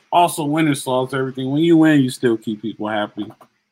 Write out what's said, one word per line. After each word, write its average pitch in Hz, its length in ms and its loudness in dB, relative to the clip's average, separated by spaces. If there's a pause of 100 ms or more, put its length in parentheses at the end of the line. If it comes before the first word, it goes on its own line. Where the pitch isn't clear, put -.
(120)
Also, 170 320 0
winning 151 300 0
solves 127 380 -4
everything. 131 380 -6
When 147 120 -2
you 170 140 4
win, 156 240 6
you 127 100 0
still 120 260 0
keep 107 260 -8
people 104 260 -8
happy. 104 420 -6 (420)